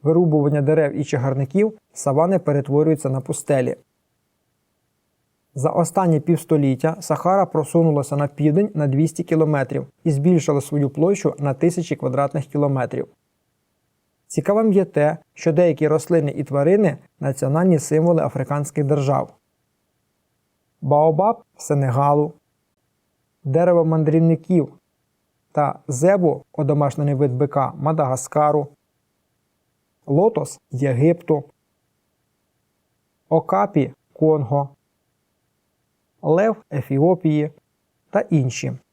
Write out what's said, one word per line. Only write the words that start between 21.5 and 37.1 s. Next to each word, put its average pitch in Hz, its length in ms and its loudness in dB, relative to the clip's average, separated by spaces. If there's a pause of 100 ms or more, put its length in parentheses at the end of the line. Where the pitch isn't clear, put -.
Сенегалу, 143 760 0 (1120)
дерево 170 400 2
мандрівників 160 880 2 (800)
та 147 260 -2 (100)
зебу, 165 640 0
одомашнений 143 640 0
вид 135 180 0
бика, 139 440 -2
Мадагаскару, 147 920 0 (1400)
лотос 156 520 0 (100)
Єгипту, 143 760 0 (1800)
окапі 165 640 -2 (180)
Конго, 143 560 0 (1500)
лев 196 340 0 (160)
Ефіопії 151 800 0 (600)